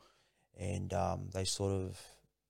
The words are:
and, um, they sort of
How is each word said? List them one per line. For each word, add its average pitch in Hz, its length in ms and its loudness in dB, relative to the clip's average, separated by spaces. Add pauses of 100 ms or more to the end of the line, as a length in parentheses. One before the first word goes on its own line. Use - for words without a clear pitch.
(580)
and, 95 380 -2
um, 92 360 2
they 95 140 0
sort 98 280 2
of 95 280 -2 (480)